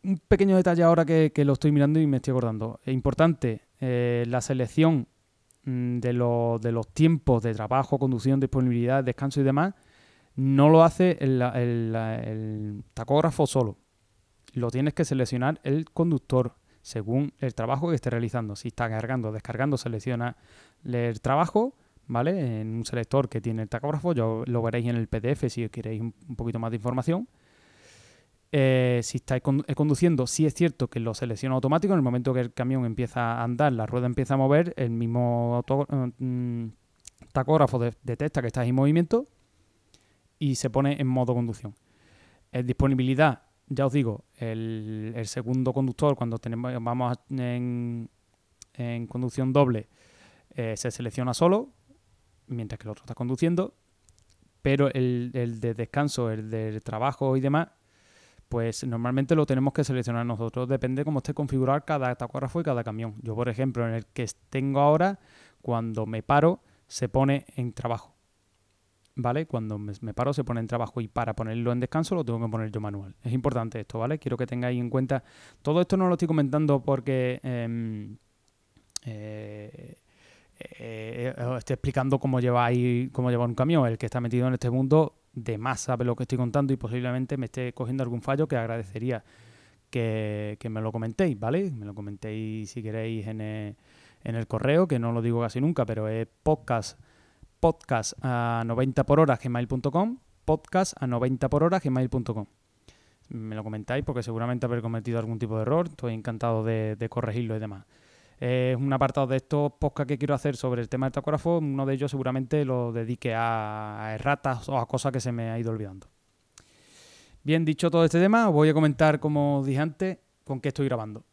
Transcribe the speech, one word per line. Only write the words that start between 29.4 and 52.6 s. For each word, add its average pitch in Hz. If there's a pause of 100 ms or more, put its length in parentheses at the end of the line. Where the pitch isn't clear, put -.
con-, 139
eh, 143
conduciendo, 151
sí 151
es 135
cierto 151
que -
lo 113
selecciona 123
automático. 156
En 170
el 139
momento 123
que 127
el 120
camión 127
empieza 117
a 120
andar, 123
la 110
rueda 123
empieza 123
a 135
mover, 143
el 120
mismo 120
auto-, 135
eh, 127
mm, 123 (600)
tacógrafo 143
de-, 117
detecta 135
que 120
estás 120
en 123
movimiento 160 (1120)
y 139
se 127
pone 139
en 135
modo 127
conducción. 117 (760)
En 127
disponibilidad, 131 (240)
ya 135
os 127
digo, 117 (120)
el, 110
el 113
segundo 127
conductor, 135
cuando 117
tenemos, 120
vamos 123
a, -
en, 120 (640)
en 117
conducción 127
doble, 127 (640)
eh, 113
se 120
selecciona 123
solo, 202 (800)
mientras 117